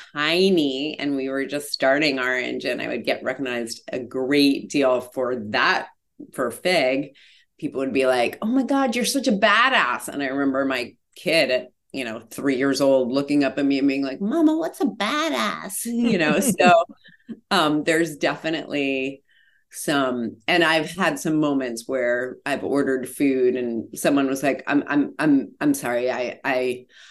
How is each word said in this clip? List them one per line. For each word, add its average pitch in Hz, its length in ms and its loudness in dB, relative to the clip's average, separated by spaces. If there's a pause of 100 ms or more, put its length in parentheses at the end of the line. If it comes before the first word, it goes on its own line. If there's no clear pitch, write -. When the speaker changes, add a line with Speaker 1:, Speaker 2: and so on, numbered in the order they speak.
(140)
Speaker 1:
tiny 151 840 2
and 143 160 -2
we 135 140 -4
were 135 160 -4
just 143 280 -8
starting 139 460 2
Orange, 127 460 -4
and 123 160 -4
I 113 80 -6
would 120 160 -6
get - 180 -2
recognized 120 600 -6 (100)
a 131 60 -6
great 135 720 2
deal 127 320 2
for 127 340 -4 (140)
that, 123 380 0 (440)
for 123 180 -4
Fig. 143 640 0 (440)
People 135 220 -6
would 135 120 -2
be 131 140 2
like, 123 340 2
"Oh 110 60 -4
my 262 160 2
God, 262 340 0
you're 247 80 0
such 254 240 0
a 240 40 2
badass." 208 760 2
And 143 140 -6
I 139 60 -2
remember 135 360 0
my 127 300 -4 (220)
kid 151 340 0
at, 127 180 -2 (240)
you 135 120 -6
know, 113 160 -8 (100)
three 135 260 -2
years 135 240 0
old 131 320 4
looking 143 320 2
up 131 140 -2
at 143 80 0
me 139 120 2
and 139 100 2
being 135 160 0
like, 135 180 -6
"Mama, 311 340 2
what's 330 240 -6
a 285 60 2
badass?" 220 1000 -4
<laughs> - 0 -
You 233 320 0
know, 151 240 2
Speaker 2:
<laughs> 196 180 0
Speaker 1:
so, 180 140 8 (800)
um, 151 340 2
there's 160 320 2
definitely 143 1040 -4 (480)
some, 127 680 -2 (100)
and 170 160 4
I've 160 280 2
had 170 260 0
some 160 200 -2
moments 131 480 -2
where 123 600 -2
I've 139 180 -4
ordered 135 420 0
food 131 480 2
and 120 440 -4
someone 139 300 2
was 135 140 -4
like, 139 240 -2
"I'm, 143 200 0
I'm, 143 320 0
I'm, 143 420 2
I'm 147 140 2
sorry. 123 360 -2
I, 120 320 -6
I, 127 440 -2 (240)